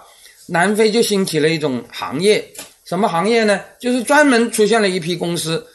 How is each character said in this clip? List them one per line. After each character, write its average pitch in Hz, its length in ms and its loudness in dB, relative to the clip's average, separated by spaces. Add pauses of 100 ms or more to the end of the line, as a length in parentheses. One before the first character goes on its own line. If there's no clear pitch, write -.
(480)
南 180 260 0
非 220 160 2
就 214 120 2
兴 208 240 0
起 160 120 -4
了 151 120 2
一 165 100 -2
种 131 320 -4
行 - 300 -8
业， 196 220 2 (420)
什 175 120 -6
么 214 100 0
行 170 200 -2
业 226 160 2
呢？ 202 160 0 (200)
就 247 120 -2
是 254 100 0
专 285 240 4
门 233 240 2
出 220 160 2
现 220 160 2
了 202 60 2
一 185 100 -2
批 175 160 -4
公 170 220 -4
司 160 280 -4 (120)